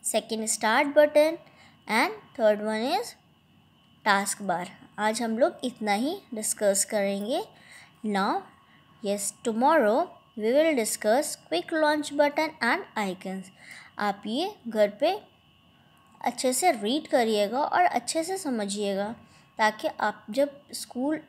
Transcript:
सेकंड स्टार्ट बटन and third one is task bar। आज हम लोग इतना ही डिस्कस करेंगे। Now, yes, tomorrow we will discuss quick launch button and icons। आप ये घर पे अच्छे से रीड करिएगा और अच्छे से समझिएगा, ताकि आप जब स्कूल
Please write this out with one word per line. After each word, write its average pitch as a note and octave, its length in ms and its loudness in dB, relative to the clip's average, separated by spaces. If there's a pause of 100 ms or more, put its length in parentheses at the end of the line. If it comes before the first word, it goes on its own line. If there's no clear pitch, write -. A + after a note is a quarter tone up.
सेकंड A3 420 -4
स्टार्ट A#3 420 0
बटन D4+ 500 4 (540)
and D#4 480 -2
third G#3+ 220 2
one A3 380 -2
is A#4+ 80 -8 (960)
task G3 440 0
bar। F3 160 -2 (340)
आज A3 220 0
हम A3+ 160 -2
लोग C4+ 160 4 (100)
इतना A3 300 -2
ही C#4+ 280 -2 (120)
डिस्कस G#3+ 520 0
करेंगे। G3+ 580 -2 (640)
Now, G#3+ 360 0 (640)
yes, G3+ 260 -4 (160)
tomorrow B3 580 4 (340)
we G#3+ 140 0
will D#4 220 4
discuss A#3 600 0 (160)
quick E4+ 220 -4
launch D4+ 380 0
button D4 380 2 (140)
and C4 160 0 (180)
icons। F#3+ 460 -6 (560)
आप G#3 260 -2
ये D#4+ 300 -4 (120)
घर G#3+ 220 2
पे E4 320 0 (1000)
अच्छे B3+ 320 -2
से F4 180 2
रीड A#3+ 360 -2
करिएगा A3 520 0
और D#4 220 0
अच्छे - 420 4
से F#4+ 140 -4
समझिएगा, G#3 800 -2 (420)
ताकि A3 300 2
आप - 420 -4
जब C#4 320 -2 (100)
स्कूल D4 580 -4